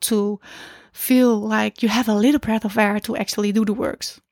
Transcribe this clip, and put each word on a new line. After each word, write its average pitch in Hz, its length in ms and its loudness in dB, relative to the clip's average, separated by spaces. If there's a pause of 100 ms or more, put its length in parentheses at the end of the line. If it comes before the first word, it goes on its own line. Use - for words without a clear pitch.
to 208 380 -2 (520)
feel 247 480 4
like 214 440 -2
you 220 60 4
have 226 180 0
a 214 80 2
little 262 240 4
breath 220 260 -2
of 208 120 -4
air 208 240 2
to - 160 -6
actually 208 340 -2
do 214 140 2
the 208 80 -2
works. - 460 -6 (120)